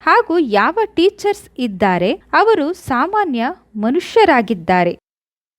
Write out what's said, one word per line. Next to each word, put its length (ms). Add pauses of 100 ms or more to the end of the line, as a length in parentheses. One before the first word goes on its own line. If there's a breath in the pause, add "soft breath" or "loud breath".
ಹಾಗೂ 360
ಯಾವ 400 (160)
ಟೀಚರ್ಸ್ 640
ಇದ್ದಾರೆ 540
ಅವರು 600
ಸಾಮಾನ್ಯ 760 (300)
ಮನುಷ್ಯರಾಗಿದ್ದಾರೆ. 1200 (600)